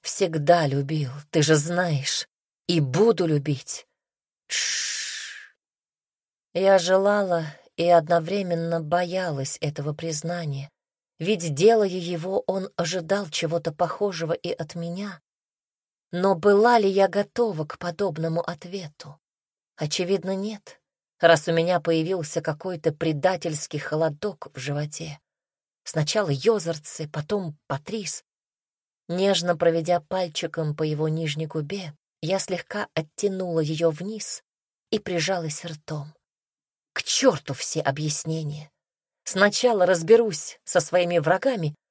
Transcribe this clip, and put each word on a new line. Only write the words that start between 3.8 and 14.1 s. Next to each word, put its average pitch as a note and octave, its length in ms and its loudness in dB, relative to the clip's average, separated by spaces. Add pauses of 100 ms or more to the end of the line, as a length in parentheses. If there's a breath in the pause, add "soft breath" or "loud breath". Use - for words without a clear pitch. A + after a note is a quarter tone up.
Тш. - 1080 -6 (960)
Я G3 240 6
желала F#3 680 2 (320)
и E3+ 100 2
одновременно E3+ 960 2
боялась E3+ 800 -2
этого D3 320 -6
признания, D#3 760 -6 (500)
ведь, E3+ 340 -2
делая G#3 340 6
его, F3+ 600 -4
он F#3+ 280 -4
ожидал F3 540 -2
чего-то D#3+ 420 -4
похожего E3 640 -2